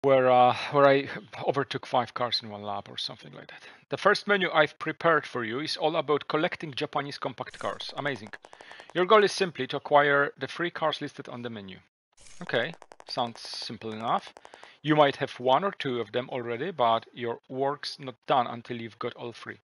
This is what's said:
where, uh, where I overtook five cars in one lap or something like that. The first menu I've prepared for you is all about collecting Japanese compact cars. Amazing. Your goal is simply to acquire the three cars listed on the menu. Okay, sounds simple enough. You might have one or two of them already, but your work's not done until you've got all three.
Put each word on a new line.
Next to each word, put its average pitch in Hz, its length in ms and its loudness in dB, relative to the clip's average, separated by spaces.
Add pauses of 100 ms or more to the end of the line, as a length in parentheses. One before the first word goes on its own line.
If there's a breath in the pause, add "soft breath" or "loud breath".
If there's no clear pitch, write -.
where, 131 280 6
uh, 123 260 8 (140)
where 139 160 6
I 139 220 6 (380)
overtook 135 400 -2
five 123 280 0
cars 120 280 -2
in 117 60 -12
one 104 140 -10
lap 101 280 -8
or 123 60 -14
something - 360 -10
like - 160 -18
that. - 140 -20 (280 loud breath)
The 139 80 -4
first 202 300 2
menu 190 240 2
I've 156 260 4
prepared 160 480 0
for 123 180 -6
you 110 160 -6
is 151 160 -6
all 160 200 0
about 143 320 -2
collecting 156 440 -2
Japanese 143 460 -6
compact 131 400 -8
cars. - 380 -8
Amazing. 131 340 -6 (640 loud breath)
Your 175 100 2
goal 208 200 6
is 185 80 2
simply 156 340 -4
to 147 100 -8
acquire 143 600 4
the 135 80 -6
three 170 240 -6
cars 156 320 -4
listed - 260 -10
on 123 140 -12
the 120 80 -8
menu. 98 280 -14 (640)
Okay, 147 320 -2 (340)
sounds 117 340 -6
simple - 520 -10
enough. 120 400 -4 (500 loud breath)
You 151 140 2
might 139 200 8
have - 220 -6
one 131 260 4
or 196 80 0
two 123 280 -4
of 107 120 -6
them 123 180 -4
already, 120 400 -6
but 117 420 2
your 117 360 -6
work's 139 500 -4
not 131 160 -12 (120)
done 131 200 2
until 120 340 -10
you've 113 180 -12
got 120 160 -6
all 123 180 -12
three. 107 320 -14